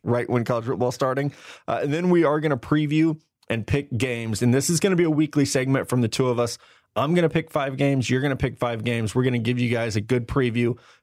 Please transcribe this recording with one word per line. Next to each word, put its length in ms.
right 260
when 140
college 220
football's 320
starting. 360
Uh, 160
and 100
then 160
we 140
are 160
gonna 160
preview 600
and 160
pick 320
games. 460
And 100
this 160
is 120
gonna 160
be 80
a 60
weekly 340
segment 440
from 120
the 80
two 180
of 140
us. 180
I'm 140
gonna 160
pick 220
five 260
games. 320
You're 140
gonna 140
pick 200
five 260
games. 320
We're 100
gonna 140
give 200
you 100
guys 280
a 40
good 260
preview 520